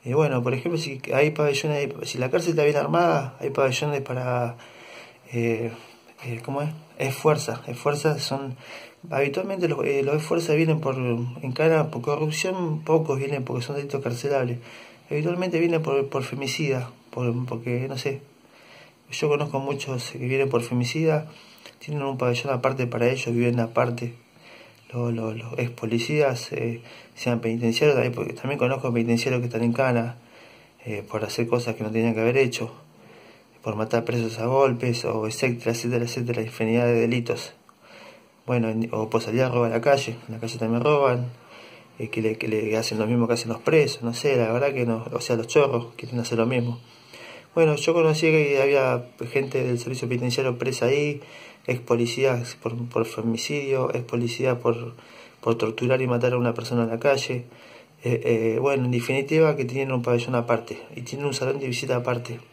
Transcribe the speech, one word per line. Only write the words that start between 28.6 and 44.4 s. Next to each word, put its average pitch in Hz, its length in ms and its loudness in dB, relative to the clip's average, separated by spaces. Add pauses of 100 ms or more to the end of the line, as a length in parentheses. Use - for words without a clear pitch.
penitenciarios 117 480 2
que 123 60 -4
están 120 160 -2
en 120 100 2
cana, 120 440 0 (680)
eh, 104 240 -6
por 107 160 -4
hacer 113 220 -2
cosas 117 280 0
que - 80 -6
no 110 80 -4
tenían 113 220 2
que 110 80 0
haber 120 160 4
hecho, 120 340 0 (880)
por 107 140 -4
matar 113 300 0
presos 113 340 -2
a 113 60 -2
golpes, 123 600 2
o 110 220 -2
etcétera, 120 440 -2
etcétera, 117 340 -2
etcétera, 120 360 -4
infinidad 113 440 2
de 120 80 4
delitos. 120 600 0 (920)
Bueno, 120 240 2
en-, 113 220 -2
o 110 180 -2
por 113 120 2
salir 113 200 0
a 127 80 4
robar 120 220 2
a 113 40 -2
la 117 60 2
calle, 127 340 2 (120)
en 113 60 -10
la 110 60 -10
calle 117 180 -6
también 117 260 0
roban, 127 480 4 (680)
eh, 110 100 -6
que 113 120 -4
le, 110 160 0
que - 100 -6
le 107 300 0
hacen 113 220 -2
lo 107 80 2
mismo 117 200 4
que 120 60 2
hacen 113 160 -2
los 113 120 -6
presos, 127 420 4
no 117 100 -2
sé, 135 240 2
la 113 140 2